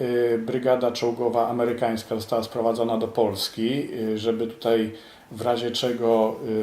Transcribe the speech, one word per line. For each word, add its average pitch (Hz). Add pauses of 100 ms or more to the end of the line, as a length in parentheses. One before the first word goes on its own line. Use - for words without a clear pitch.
y, 120
brygada 123
czołgowa 120
amerykańska 117
została 110
sprowadzona 113
do 113
Polski, 113
y, 110
żeby 113
tutaj 113 (400)
w 107
razie 120
czego, 113 (260)